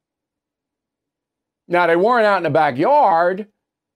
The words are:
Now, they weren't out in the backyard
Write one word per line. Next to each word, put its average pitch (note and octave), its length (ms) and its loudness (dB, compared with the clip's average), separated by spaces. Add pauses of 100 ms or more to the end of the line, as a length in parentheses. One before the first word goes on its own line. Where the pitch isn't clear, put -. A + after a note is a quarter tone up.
(1700)
Now, F3 200 0
they E3 80 2
weren't A3 300 0
out G3+ 120 0
in F3 60 -6
the D#3+ 60 -4
backyard F3 1000 0 (480)